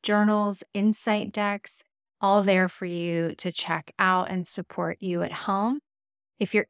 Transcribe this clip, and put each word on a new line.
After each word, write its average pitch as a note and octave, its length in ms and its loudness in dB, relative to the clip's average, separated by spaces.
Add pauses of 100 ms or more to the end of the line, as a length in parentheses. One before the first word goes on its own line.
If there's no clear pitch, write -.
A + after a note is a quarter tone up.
journals, G#3 600 2 (100)
insight G#3 580 0
decks, G3+ 520 -6 (360)
all G3+ 240 4
there F#3 240 4
for - 180 -8
you E3+ 500 -2
to - 160 -6
check - 460 -4
out F#3 320 4
and F3+ 160 -4
support - 540 -4
you F3 240 -2
at - 80 -4
home. G#3+ 480 -2 (580)
If - 160 -2
you're G#3 160 2